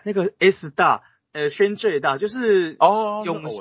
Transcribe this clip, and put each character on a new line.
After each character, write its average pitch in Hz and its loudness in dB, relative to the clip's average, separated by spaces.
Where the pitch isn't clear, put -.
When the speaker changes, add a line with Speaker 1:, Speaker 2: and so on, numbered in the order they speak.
Speaker 1:
那 208 -4
个 190 0
S 170 2
大， 151 2
呃， 147 -2
轩 202 0
J 196 0
大， 139 0
就 202 -2
是 208 0
Speaker 2:
哦， 208 0
Speaker 1:
勇 160 -6